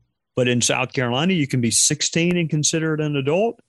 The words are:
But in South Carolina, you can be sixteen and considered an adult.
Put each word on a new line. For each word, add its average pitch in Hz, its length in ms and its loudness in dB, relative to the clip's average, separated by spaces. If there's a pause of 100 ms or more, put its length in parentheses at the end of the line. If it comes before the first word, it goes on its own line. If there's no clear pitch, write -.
(340)
But 123 140 2
in 120 140 2
South 127 300 0
Carolina, 135 420 0
you 151 120 0
can 131 140 0
be 117 100 2
sixteen 165 680 0
and 170 140 -2
considered 156 500 -2
an 151 160 -2
adult. 156 520 -2